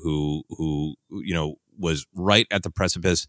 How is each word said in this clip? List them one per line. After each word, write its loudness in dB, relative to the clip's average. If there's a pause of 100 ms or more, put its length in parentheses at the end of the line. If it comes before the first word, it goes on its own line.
who, 0
who, -2 (160)
you -8
know, -2 (240)
was -2
right 4
at 0
the -8
precipice. 0